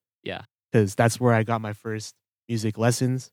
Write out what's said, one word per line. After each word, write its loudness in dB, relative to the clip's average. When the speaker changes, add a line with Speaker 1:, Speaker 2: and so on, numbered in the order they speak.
Speaker 1:
Yeah. -10
Speaker 2:
'Cause 4
that's 2
where 4
I 4
got -2
my -8
first -10
music -4
lessons. 0